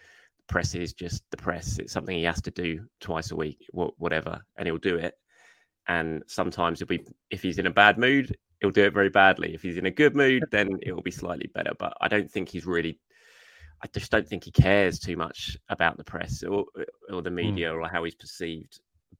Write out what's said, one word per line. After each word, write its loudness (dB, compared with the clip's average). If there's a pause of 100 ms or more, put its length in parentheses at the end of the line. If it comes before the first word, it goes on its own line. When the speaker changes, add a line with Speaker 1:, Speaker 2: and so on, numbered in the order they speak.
(380)
Speaker 1:
The -20
press -2
is -6
just -10
the -8
press. -6
It's -10
something -4
he -2
has -2
to -10
do -6 (140)
twice -6
a -6
week, -6
wha-, -2
whatever, -4 (160)
and -6
he'll -2
do 0
it. -4 (760)
And -2
sometimes -2
he'll -8
be, -4 (240)
if -8
he's -2
in 0
a 2
bad 8
mood, 2 (240)
he'll 2
do 6
it 2
very 4
badly. 6
If -12
he's -6
in -2
a 0
good 4
mood, 4
then 0
it -6
will -8
be -6
slightly -8
better. -4
But -6
I 0
don't 0
think -6
he's -10
really, -2 (840)
I -12
just -8
don't 2
think -8
he -16
cares 6
too -8
much -8 (120)
about 2
the -16
press -8
or, -2 (460)
or -6
the -6
Speaker 2:
Hmm. -6
Speaker 1:
media -2
or -4
how -4
he's -8
perceived -12 (380)